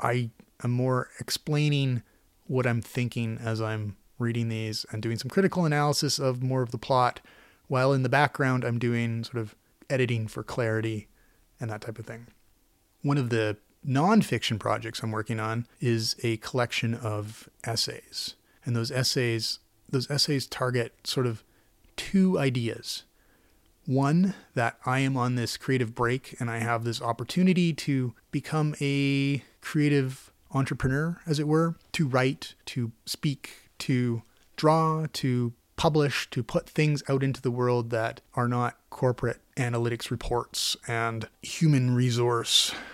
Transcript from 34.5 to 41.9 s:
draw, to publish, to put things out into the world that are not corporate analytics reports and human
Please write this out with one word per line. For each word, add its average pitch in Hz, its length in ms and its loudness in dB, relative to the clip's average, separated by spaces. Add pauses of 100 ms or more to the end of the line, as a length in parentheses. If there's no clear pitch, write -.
draw, 160 580 2
to 123 380 0 (240)
publish, 147 540 2
to 127 120 -2
put - 260 -4
things 151 400 0
out 135 140 0
into 135 180 -2
the 127 100 -2
world 120 400 0
that 117 300 -2 (140)
are 120 140 0
not 120 280 0 (140)
corporate 123 500 -2 (160)
analytics 117 540 -2
reports - 640 -4 (100)
and 117 420 -4 (140)
human 131 520 4